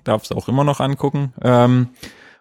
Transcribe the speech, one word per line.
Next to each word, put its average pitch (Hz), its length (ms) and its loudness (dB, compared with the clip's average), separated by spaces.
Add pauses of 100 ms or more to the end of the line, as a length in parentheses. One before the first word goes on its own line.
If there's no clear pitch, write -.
darf's 110 280 -4
auch - 160 -8
immer 135 160 0
noch 143 160 -2
angucken. 139 600 -4
Ähm, 123 460 4 (520)